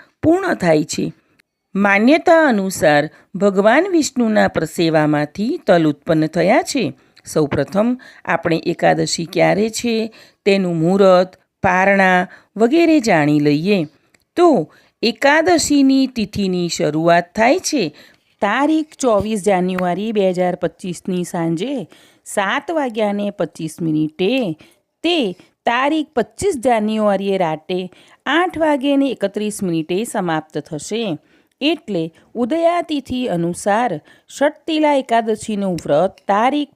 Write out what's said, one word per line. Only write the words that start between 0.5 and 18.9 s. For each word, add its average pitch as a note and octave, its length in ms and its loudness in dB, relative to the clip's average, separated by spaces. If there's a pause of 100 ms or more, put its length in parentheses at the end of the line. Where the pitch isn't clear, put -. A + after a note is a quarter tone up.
થાય D#3+ 300 2
છે. D#3+ 280 -6 (600)
માન્યતા B3+ 720 4
અનુસાર F#3 640 0 (240)
ભગવાન G3+ 540 2
વિષ્ણુના A3+ 600 0
પ્રસેવામાંથી D#3+ 1160 -2
તલ E3+ 220 4
ઉત્પન્ન D#3 380 0
થયા F3+ 360 2
છે. A3+ 300 -4 (320)
સૌપ્રથમ F#3 760 -2 (260)
આપણે E3 320 -2
એકાદશી D#3+ 680 -2
ક્યારે E3 460 0
છે, A3 440 -4 (300)
તેનું F#3+ 320 0
મુહૂર્ત, F#3 600 4 (240)
પારણા F#3 640 2 (280)
વગેરે D#4 440 4
જાણી D3+ 400 2
લઈએ. D#3 440 2 (520)
તો D#4 360 2 (300)
એકાદશીની C#4 1040 2
તિથિની F#3+ 600 -4
શરૂઆત E3 680 0
થાય B3 220 2
છે A3 360 -4 (460)
તારીખ D4 460 0 (120)